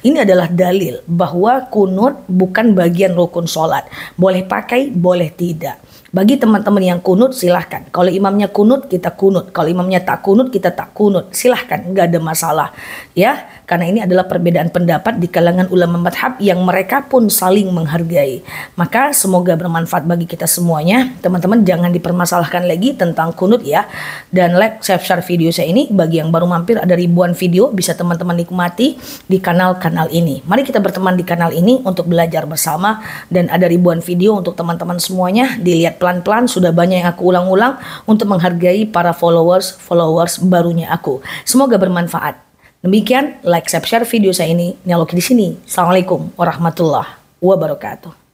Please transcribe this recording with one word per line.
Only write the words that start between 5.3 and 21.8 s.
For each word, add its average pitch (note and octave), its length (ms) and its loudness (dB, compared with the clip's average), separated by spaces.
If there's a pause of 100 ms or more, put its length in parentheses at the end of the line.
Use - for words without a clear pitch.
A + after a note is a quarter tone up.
Bagi G#3+ 240 4
teman-teman G#3 400 2
yang F3+ 240 0
kunut, A#3 320 2
silahkan. F3 560 -2
Kalau F3+ 160 2
imamnya G3 400 0
kunut, A3+ 400 2
kita F3+ 320 -2
kunut. F#3+ 320 0
Kalau D#3+ 160 -2
imamnya F3+ 320 0
tak - 240 -4
kunut, A#3 240 4
kita F#3 240 -2
tak - 240 -12
kunut. G3+ 400 0
Silahkan, - 560 -2
nggak F#3 160 2
ada E3+ 160 0
masalah. D#3+ 480 -2 (400)
Ya, A#3+ 400 0 (160)
karena F3 240 -2
ini A3 80 2
adalah F#3 240 2
perbedaan E3+ 480 0
pendapat F3+ 480 0
di E3+ 80 -2
kalangan F3 400 2
ulama F3 320 0
madhab F3+ 400 -4
yang F#3 240 2
mereka F#3+ 400 0
pun A#3+ 240 2
saling F#3+ 400 2
menghargai. E3 800 -2 (320)
Maka B3 320 0
semoga F3+ 480 0
bermanfaat E3 480 -4
bagi E3+ 160 0
kita E3 240 -6
semuanya. F3 720 0
Teman-teman F#3 480 2
jangan F3 240 2